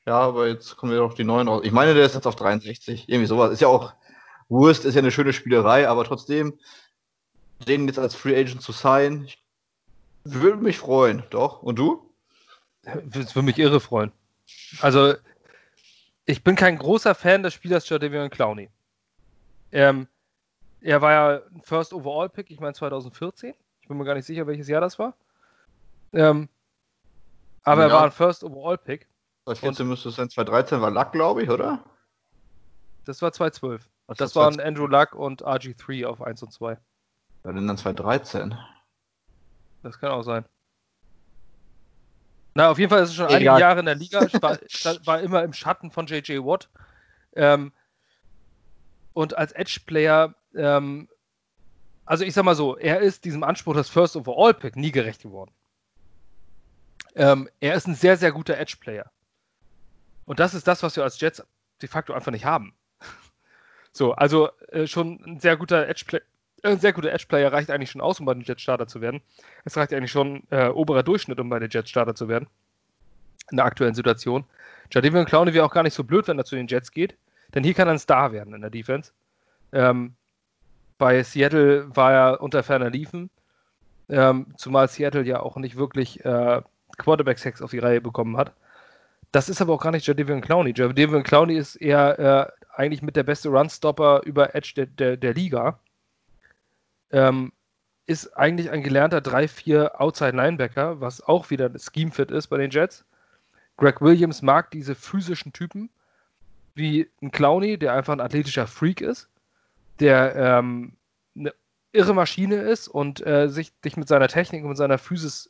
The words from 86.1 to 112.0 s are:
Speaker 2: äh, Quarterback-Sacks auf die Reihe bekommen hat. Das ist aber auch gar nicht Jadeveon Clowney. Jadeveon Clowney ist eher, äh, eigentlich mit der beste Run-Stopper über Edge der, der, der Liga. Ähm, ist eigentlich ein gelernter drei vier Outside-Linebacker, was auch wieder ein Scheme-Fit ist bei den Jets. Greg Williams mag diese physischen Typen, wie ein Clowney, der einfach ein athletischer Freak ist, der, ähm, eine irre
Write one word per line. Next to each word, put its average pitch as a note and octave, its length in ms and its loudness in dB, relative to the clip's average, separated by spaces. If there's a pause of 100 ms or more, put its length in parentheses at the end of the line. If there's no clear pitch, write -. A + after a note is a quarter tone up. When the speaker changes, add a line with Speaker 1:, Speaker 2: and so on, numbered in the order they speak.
Speaker 2:
äh, A#2+ 380 0 (360)
Quarterback-Sacks C3+ 640 0
auf B2 100 -12
die B2 80 -6
Reihe A#2+ 200 2
bekommen A2+ 380 -6
hat. C#3 160 -2 (800)
Das C#3+ 160 2
ist F#3+ 120 -4
aber E3 120 2
auch D3+ 80 -2
gar D#3+ 100 -2
nicht D#3+ 160 -4
Jadeveon C#3+ 320 -2
Clowney. D#3+ 340 0
Jadeveon C3+ 500 2
Clowney D#3+ 340 4
ist D3 180 -6
eher, C#3+ 440 2
äh, C3+ 320 4 (220)
eigentlich C#3+ 280 -4
mit D3 160 -4
der C#3 60 0
beste D3 260 -4
Run-Stopper D3 760 2
über C#3+ 320 2
Edge - 200 -6
der, C3+ 100 -4
der, B2+ 320 -2
der B2+ 160 -2
Liga. C#3 460 -4 (1300)
Ähm, C3 400 2 (540)
ist - 320 -8
eigentlich E3 340 0
ein D3+ 100 -6
gelernter C#3+ 380 2
drei C3+ 300 -2
vier D3+ 500 -2
Outside-Linebacker, C#3 1040 -2
was B2 200 -10
auch E3 280 2
wieder C3 160 -2
ein B2 120 -6
Scheme-Fit D3+ 540 -6
ist D3+ 160 -6
bei C#3 100 -4
den C#3 140 -2
Jets. D#3 320 -2 (720)
Greg C#3 260 4
Williams E3 400 6
mag C#3 300 2
diese C#3 240 -10
physischen F3 560 -10
Typen, G3+ 380 -12 (840)
wie D3+ 360 -2 (120)
ein C#3 100 -10
Clowney, F#3 460 2
der C#3 160 -2
einfach C3+ 200 -2
ein C3+ 80 -6
athletischer C3+ 460 -4
Freak F3 340 -2
ist, - 260 -8 (720)
der, C3 360 6
ähm, B2 580 0 (440)
eine C#3+ 160 -10 (380)
irre G3+ 220 4